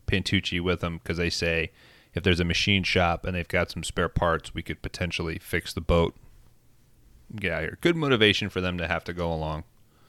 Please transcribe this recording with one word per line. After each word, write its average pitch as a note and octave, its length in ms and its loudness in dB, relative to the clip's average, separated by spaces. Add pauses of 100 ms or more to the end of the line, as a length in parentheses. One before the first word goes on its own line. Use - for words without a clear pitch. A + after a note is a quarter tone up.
Pantucci F#2 540 0
with F2 200 0
them E2+ 220 -4
'cause E2+ 140 -4
they E2+ 120 0
say, E2 420 -2 (440)
"If E2+ 80 -2
there's F2 160 4
a F2 60 2
machine F#2 380 2
shop E2+ 420 2
and F#2 100 -4
they've F2 120 -4
got F2 240 0
some E2+ 120 -8
spare - 260 -2
parts, E2 440 0
we E2+ 100 -6
could - 180 -10
potentially E2+ 580 -6
fix - 320 -6
the F2+ 100 -6
boat. E2+ 340 2 (1200)
Get F#2+ 180 -4
out D#2 100 -2
of D#2 60 -4
here." - 100 -10
Good E3+ 160 4
motivation A2 540 4
for F#2 100 -4
them F2+ 200 0
to E2 80 -2
have E2+ 180 -2
to F2 80 -8
go E2+ 180 -2
along. D#2 320 -4 (460)